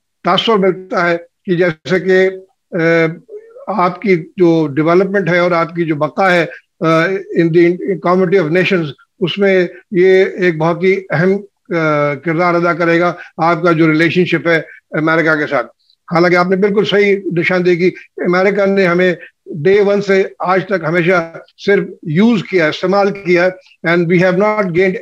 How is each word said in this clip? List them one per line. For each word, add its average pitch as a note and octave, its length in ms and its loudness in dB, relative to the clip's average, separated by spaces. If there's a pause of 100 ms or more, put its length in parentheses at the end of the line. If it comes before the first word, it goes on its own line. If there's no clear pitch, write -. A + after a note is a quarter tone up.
(260)
तासुर F#3+ 340 0
मिलता F#3 440 -2
है E3+ 140 0
कि - 380 -6
जैसे F3 440 -2
कि, F#3+ 460 0 (340)
अ, E3 360 0 (540)
आपकी F#3+ 460 0
जो E3 520 0
development E3+ 640 0
है F3 120 2
और F3 120 0
आपकी E3+ 300 -2
जो D#3+ 120 -2
बका D3+ 340 -2
है, E3+ 200 0 (340)
अ, D#3+ 240 2 (320)
in E3 100 2
the E3+ 280 4 (300)
community F3+ 400 2
of E3 100 0
nations, F3 300 0 (320)
उसमें F#3+ 500 0 (240)
ये F#3+ 460 4
एक F3+ 200 0
बहुत E3 240 -2
ही F#3+ 120 2
अहम, F#3+ 380 -2
अ, G3+ 100 -4 (720)
किरदार E3+ 400 -2
अदा E3+ 180 0
करेगा E3+ 440 0 (240)
आपका E3+ 300 0
जो D#3+ 160 2
relationship D#3+ 600 0
है D#3+ 180 0 (300)
अमेरिका D#3+ 400 0
के D3+ 120 -4
साथ। C3+ 160 -2 (500)
हालांकि F3 220 4
आपने F3+ 220 2
बिल्कुल G3+ 260 0
सही G3+ 320 2
निशानदेही F3+ 600 -2
की, F3 120 2 (360)
अमेरिका F#3+ 400 0
ने G3 200 0
हमें F3 320 0 (360)
डे F#3+ 280 2
वन G3+ 200 0
से G3 420 0
आज F3+ 180 0
तक F#3 240 -4
हमेशा E3 600 -2 (120)
सिर्फ F#3+ 360 -2 (140)
यूज़ F#3 360 2
किया, E3+ 240 0
इस्तेमाल G3 420 0
किया, F3+ 420 0 (360)
and E3+ 200 0
we E3+ 120 2
have F#3 160 2
not G#3+ 260 0
gained F#3 400 0